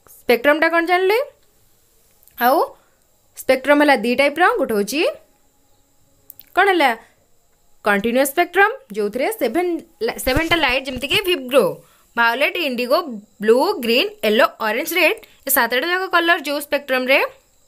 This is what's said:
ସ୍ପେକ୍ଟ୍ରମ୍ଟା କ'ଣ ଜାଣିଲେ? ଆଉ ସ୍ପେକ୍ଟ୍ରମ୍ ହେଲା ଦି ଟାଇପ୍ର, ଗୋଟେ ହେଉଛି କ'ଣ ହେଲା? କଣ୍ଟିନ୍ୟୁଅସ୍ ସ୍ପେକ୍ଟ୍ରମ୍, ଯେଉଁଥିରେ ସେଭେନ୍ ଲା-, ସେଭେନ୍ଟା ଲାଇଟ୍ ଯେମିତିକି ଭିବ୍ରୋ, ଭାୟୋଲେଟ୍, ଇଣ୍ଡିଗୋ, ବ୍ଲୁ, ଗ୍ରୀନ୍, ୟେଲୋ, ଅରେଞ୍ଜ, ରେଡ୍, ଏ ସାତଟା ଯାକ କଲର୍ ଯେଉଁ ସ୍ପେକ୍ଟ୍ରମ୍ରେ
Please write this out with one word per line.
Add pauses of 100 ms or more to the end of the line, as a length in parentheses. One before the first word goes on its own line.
(200)
ସ୍ପେକ୍ଟ୍ରମ୍ଟା
କ'ଣ
ଜାଣିଲେ? (1200)
ଆଉ (760)
ସ୍ପେକ୍ଟ୍ରମ୍
ହେଲା
ଦି
ଟାଇପ୍ର, (140)
ଗୋଟେ
ହେଉଛି (1500)
କ'ଣ
ହେଲା? (920)
କଣ୍ଟିନ୍ୟୁଅସ୍
ସ୍ପେକ୍ଟ୍ରମ୍, (200)
ଯେଉଁଥିରେ
ସେଭେନ୍ (320)
ଲା-,
ସେଭେନ୍ଟା
ଲାଇଟ୍
ଯେମିତିକି
ଭିବ୍ରୋ, (520)
ଭାୟୋଲେଟ୍,
ଇଣ୍ଡିଗୋ, (440)
ବ୍ଲୁ, (260)
ଗ୍ରୀନ୍, (140)
ୟେଲୋ, (200)
ଅରେଞ୍ଜ,
ରେଡ୍, (280)
ଏ
ସାତଟା
ଯାକ (100)
କଲର୍
ଯେଉଁ
ସ୍ପେକ୍ଟ୍ରମ୍ରେ (500)